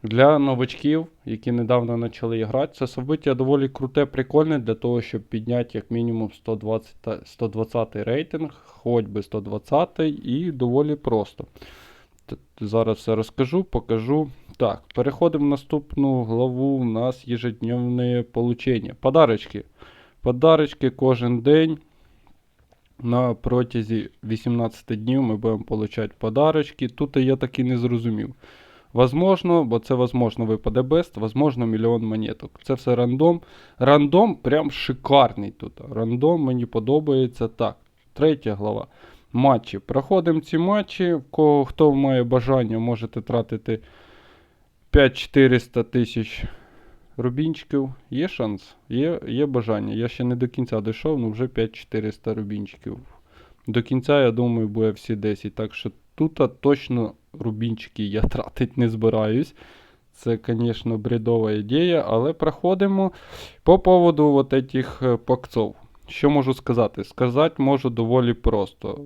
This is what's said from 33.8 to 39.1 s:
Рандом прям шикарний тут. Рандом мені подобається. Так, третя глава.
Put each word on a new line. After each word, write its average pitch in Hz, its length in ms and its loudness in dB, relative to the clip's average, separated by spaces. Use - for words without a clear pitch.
Рандом 147 560 4
прям 143 360 0
шикарний 131 800 0
тут. - 220 -16
Рандом 123 500 0
мені 127 240 -2
подобається. 131 840 0
Так, 110 280 -4
третя 143 420 0
глава. 104 320 -6